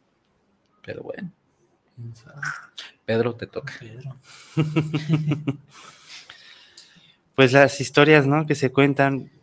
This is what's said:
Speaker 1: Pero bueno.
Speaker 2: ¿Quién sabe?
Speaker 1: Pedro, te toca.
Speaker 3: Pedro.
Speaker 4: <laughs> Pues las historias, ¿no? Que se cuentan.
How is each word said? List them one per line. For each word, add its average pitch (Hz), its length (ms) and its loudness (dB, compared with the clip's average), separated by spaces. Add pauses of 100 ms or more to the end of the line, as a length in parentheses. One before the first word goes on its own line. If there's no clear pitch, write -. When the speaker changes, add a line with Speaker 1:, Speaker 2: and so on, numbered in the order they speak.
(840)
Speaker 1:
Pero - 200 -14
bueno. - 280 -12 (640)
Speaker 2:
¿Quién 117 180 -16
sabe? - 260 -20 (640)
Speaker 1:
Pedro, 113 300 0
te 110 120 -14
toca. - 320 -14
Speaker 3:
Pedro. 120 380 -18 (400)
Speaker 4:
<laughs> 156 1000 -2 (1800)
Pues 131 180 6
las 139 280 6
historias, 147 460 4
¿no? 151 200 0
Que 151 80 -2
se 135 180 -2
cuentan. 139 580 0 (120)